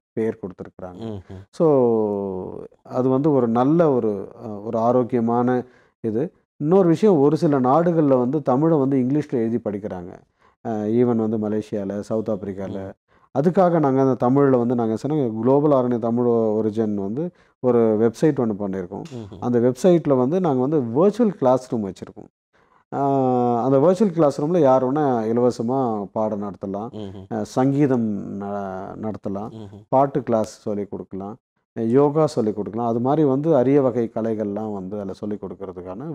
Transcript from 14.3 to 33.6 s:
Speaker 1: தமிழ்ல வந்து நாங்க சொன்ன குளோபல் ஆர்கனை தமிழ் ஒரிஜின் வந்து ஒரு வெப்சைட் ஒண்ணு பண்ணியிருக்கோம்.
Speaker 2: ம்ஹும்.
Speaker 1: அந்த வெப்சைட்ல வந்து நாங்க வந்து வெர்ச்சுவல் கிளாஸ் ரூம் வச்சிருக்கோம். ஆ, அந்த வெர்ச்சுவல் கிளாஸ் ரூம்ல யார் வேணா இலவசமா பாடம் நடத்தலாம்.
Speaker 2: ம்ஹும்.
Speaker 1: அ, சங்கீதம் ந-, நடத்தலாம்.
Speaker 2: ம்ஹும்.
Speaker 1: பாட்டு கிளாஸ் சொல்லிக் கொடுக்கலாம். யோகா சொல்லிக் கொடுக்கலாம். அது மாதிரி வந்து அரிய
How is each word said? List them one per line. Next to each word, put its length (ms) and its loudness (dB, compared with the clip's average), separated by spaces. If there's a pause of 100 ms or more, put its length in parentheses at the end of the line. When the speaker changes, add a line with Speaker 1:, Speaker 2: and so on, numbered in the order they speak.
Speaker 1:
தமிழ்ல 280 6
வந்து 160 2
நாங்க 220 0
சொன்ன 320 -2
குளோபல் 440 2
ஆர்கனை 260 2
தமிழ் 280 0
ஒரிஜின் 680 0
வந்து 360 -6 (300)
ஒரு 400 2
வெப்சைட் 380 2
ஒண்ணு 200 0
பண்ணியிருக்கோம். 440 -8 (120)
Speaker 2:
ம்ஹும். 260 -14
Speaker 1:
அந்த 180 0
வெப்சைட்ல 580 2
வந்து 240 0
நாங்க 260 0
வந்து 140 0
வெர்ச்சுவல் 480 2
கிளாஸ் 420 0
ரூம் 180 -4
வச்சிருக்கோம். 680 -18 (360)
ஆ, 720 2
அந்த 140 4
வெர்ச்சுவல் 340 2
கிளாஸ் 300 0
ரூம்ல 180 0
யார் 320 4
வேணா 40 -2 (100)
இலவசமா 1040 0
பாடம் 300 -4
நடத்தலாம். 480 -8
Speaker 2:
ம்ஹும். 440 -14
Speaker 1:
அ, 100 -4
சங்கீதம் 960 0
ந-, 600 -8
நடத்தலாம். 480 -8
Speaker 2:
ம்ஹும். 380 -18
Speaker 1:
பாட்டு 340 2
கிளாஸ் 380 -2
சொல்லிக் 300 -6
கொடுக்கலாம். 460 -12 (500)
யோகா 400 4
சொல்லிக் 300 -2
கொடுக்கலாம். 320 -6
அது 120 -2
மாதிரி 280 2
வந்து 280 0
அரிய 260 4